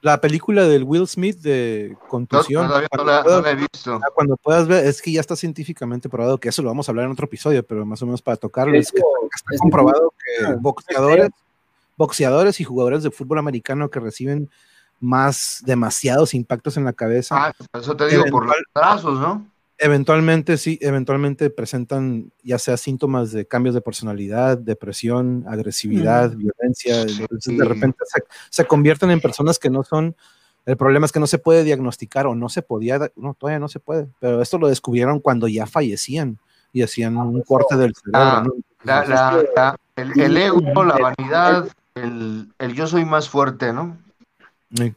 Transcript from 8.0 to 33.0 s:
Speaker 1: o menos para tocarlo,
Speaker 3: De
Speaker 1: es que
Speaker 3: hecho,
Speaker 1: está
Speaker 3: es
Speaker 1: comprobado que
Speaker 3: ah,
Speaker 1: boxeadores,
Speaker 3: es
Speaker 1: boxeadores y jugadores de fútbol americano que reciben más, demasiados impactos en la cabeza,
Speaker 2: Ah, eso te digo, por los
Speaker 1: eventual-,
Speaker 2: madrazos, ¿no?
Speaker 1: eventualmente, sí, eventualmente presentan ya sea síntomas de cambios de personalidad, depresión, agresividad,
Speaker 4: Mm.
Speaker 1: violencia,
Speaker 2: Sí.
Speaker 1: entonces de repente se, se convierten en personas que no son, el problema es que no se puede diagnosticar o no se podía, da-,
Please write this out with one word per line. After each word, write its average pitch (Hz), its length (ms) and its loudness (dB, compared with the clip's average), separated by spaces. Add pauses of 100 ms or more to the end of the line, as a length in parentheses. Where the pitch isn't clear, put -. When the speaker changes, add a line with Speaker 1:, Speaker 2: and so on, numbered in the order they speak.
Speaker 1:
o 123 60 -6
menos 123 140 -6
para 117 160 -2
tocarlo, 131 360 -2
Speaker 3:
De 151 60 8
Speaker 1:
es 151 120 -2
que 392 60 0
Speaker 3:
hecho, 175 100 4 (280)
Speaker 1:
está - 200 -12
Speaker 3:
es - 60 -4
Speaker 1:
comprobado 156 560 4
que 117 280 -4
Speaker 3:
ah, 127 140 -2
Speaker 1:
boxeadores, 143 680 2
Speaker 3:
es 208 40 -4 (680)
Speaker 1:
boxeadores 151 600 2
y 175 40 -4
jugadores 127 400 -2
de 147 80 -2
fútbol 139 260 -6
americano 143 540 -4
que 139 80 -8
reciben 139 500 -6 (500)
más, 131 680 0
demasiados 127 640 0
impactos 123 440 -4
en 139 80 -2
la 123 80 -4
cabeza, 120 420 -2 (140)
Speaker 2:
Ah, 147 40 -10 (260)
eso 139 160 -6
te 147 120 0
digo, 143 240 6
por 139 140 0
los 147 100 2
Speaker 1:
eventual-, 160 180 -4
Speaker 2:
madrazos, 160 460 2
¿no? 196 260 -4 (380)
Speaker 1:
eventualmente, 156 760 4
sí, 160 240 -4
eventualmente 139 680 0
presentan 127 840 -6 (120)
ya 123 160 -2
sea 123 180 -2
síntomas 131 540 -4
de 107 160 -6
cambios 123 260 0
de 120 80 -2
personalidad, 110 760 -2
depresión, 120 880 -4
agresividad, 110 840 0
Speaker 4:
Mm. 113 40 -12
Speaker 1:
violencia, 117 680 -2
Speaker 2:
Sí. 104 120 -6
Speaker 1:
entonces 117 380 -6
de 135 80 4
repente 113 400 0
se, - 180 -4 (280)
se - 140 2
convierten 151 460 4
en 170 100 4
personas 147 360 0
que 135 140 0
no 135 120 -2
son, 160 320 -2 (520)
el 127 100 0
problema 139 300 4
es - 40 -2
que 160 80 -2
no 151 60 2
se 160 140 0
puede 165 240 4
diagnosticar 135 640 -2
o 117 80 -2
no 117 140 -6
se - 120 -6
podía, 120 380 -2
da-, 147 160 -4